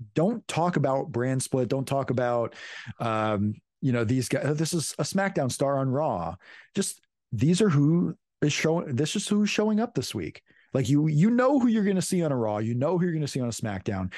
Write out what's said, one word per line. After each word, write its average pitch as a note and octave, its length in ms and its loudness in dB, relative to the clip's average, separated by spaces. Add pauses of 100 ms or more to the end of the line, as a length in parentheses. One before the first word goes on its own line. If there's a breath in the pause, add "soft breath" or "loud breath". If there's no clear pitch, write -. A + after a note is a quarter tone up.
(140)
don't G3+ 340 0
talk F3 280 0
about C3+ 360 0
brand B2+ 300 -2
split. B2+ 260 0
Don't C3 200 -2
talk C#3 240 -2
about, A#2+ 420 0 (460 loud breath)
um, G#2+ 560 0 (260)
you C3 100 0
know, A#2+ 120 2
these B2 260 0
guys, C3+ 260 0
this D#3 180 -2
is D#3+ 260 -4
a D3+ 40 0
SmackDown F#3 480 -2
star C#3 280 0
on C3 100 0
Raw. A2+ 460 -2 (400 loud breath)
Just, - 260 -4 (300)
these C#3+ 280 2
are G#3+ 100 4
who E3 460 4 (260)
is D3 120 2
showing, D#3+ 420 0
this D3+ 220 -2
is G3+ 100 -6
who's G#3 220 2
showing G#3+ 320 0
up A#3+ 120 -4
this - 220 -4
week. - 260 -8 (300 soft breath)
Like, B2+ 160 0
you, D3 200 4
you D#3+ 240 4
know B3+ 280 4
who A#3+ 80 2
you're A3 160 4
gonna F#3+ 160 2
see F3 220 0
on D#3 100 2
a C3 60 0
Raw, G#2+ 220 0
you A2+ 160 -2
know D3 200 0
who F3 80 2
you're F3 120 0
gonna D3+ 120 -2
see C3+ 140 -4
on A#2+ 60 -2
a A#2 40 -4
SmackDown, G2 680 -4